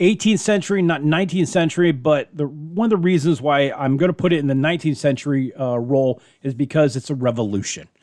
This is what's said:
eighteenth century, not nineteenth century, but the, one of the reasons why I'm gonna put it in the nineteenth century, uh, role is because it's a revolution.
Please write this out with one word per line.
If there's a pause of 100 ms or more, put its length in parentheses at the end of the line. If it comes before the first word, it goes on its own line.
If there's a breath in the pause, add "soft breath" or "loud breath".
eighteenth
century,
not
nineteenth
century,
but
the,
one
of
the
reasons
why
I'm
gonna
put
it
in
the
nineteenth
century,
uh,
role (200 soft breath)
is
because
it's
a
revolution. (140 soft breath)